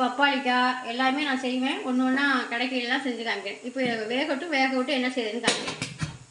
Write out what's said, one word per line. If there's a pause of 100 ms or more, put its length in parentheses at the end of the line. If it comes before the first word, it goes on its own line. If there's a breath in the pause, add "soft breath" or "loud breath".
பப்பாளிக்காய் (160)
எல்லாமே
நான்
செய்வேன். (100)
ஒண்ணு
ஒண்ணா (260)
கடைக்கையிலலாம்
செஞ்சு
காமிக்கிறேன்.
இப்போ
இதை (160)
வேக
விட்டு,
வேக
விட்டு
என்ன
செய்யுதுன்னு
காமிக்கிறேன். (480)